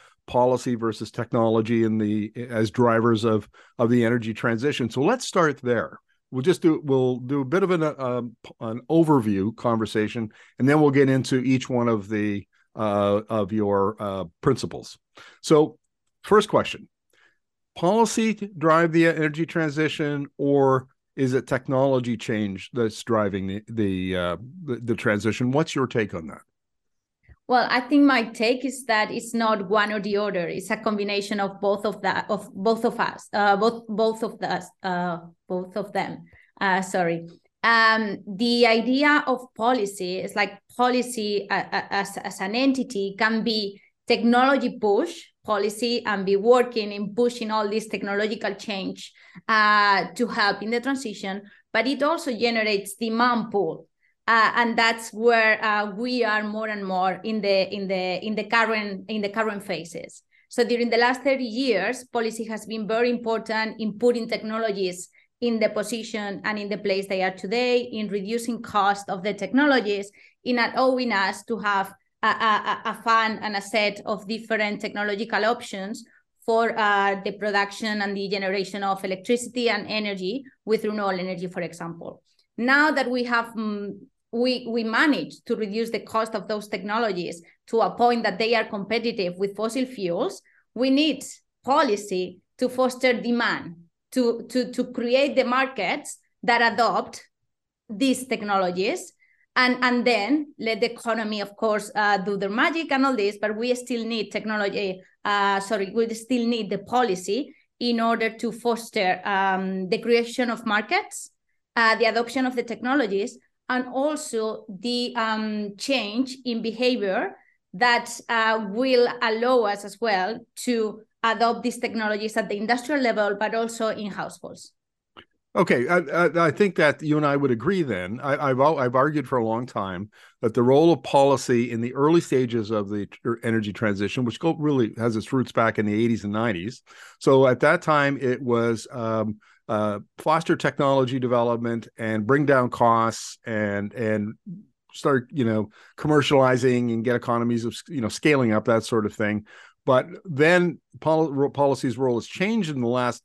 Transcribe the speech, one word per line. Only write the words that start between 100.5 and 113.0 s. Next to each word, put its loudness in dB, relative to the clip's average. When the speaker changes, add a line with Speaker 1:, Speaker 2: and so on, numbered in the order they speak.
Speaker 2:
let -2
the 0
economy, -4
of -8
course, 0
uh, 2
do -2
their -2
magic 0
and 4
all 2
this, -2
but -2
we 0
still -6
need -6
technology, -4
uh, 2
sorry, -2
we 0
still -2
need -2
the -2
policy -2
in 0
order 0
to -6
foster, -2
um, 0
the -2
creation 0
of -6
markets, -2
uh, 4
the 2
adoption 0
of -4
the -2
technologies, -2